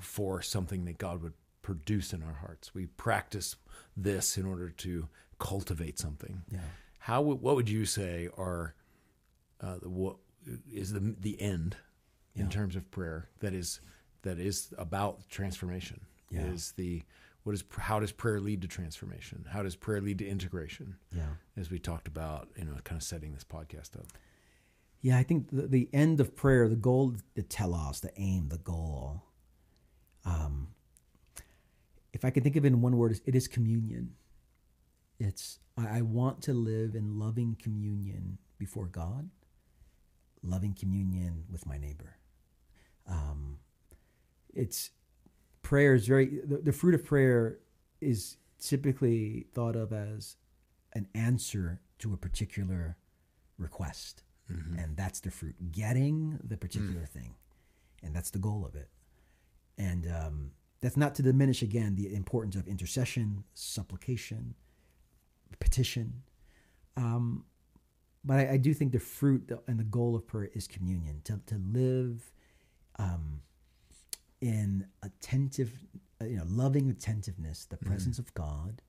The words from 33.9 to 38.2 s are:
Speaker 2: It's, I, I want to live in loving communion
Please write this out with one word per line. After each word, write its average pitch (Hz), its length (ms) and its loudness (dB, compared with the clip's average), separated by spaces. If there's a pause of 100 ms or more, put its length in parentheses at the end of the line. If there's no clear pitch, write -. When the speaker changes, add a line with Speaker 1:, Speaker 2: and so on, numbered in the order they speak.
Speaker 2:
It's, - 400 -4 (180)
I, 110 220 0
I 120 40 2
want 123 400 2
to 143 120 0
live 110 400 0
in 104 240 -2
loving 113 440 0
communion 98 760 -4 (180)